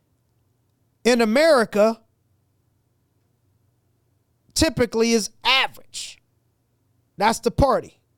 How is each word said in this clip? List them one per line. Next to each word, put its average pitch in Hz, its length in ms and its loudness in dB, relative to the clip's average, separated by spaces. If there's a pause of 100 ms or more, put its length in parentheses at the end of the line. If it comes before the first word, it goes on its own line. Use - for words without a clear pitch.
(1040)
in 240 160 2
America 226 800 2 (2500)
typically 233 580 -2
is 220 180 -4 (120)
average. - 760 -6 (1000)
That's 214 220 0
the - 100 -4
party. 220 500 -2 (180)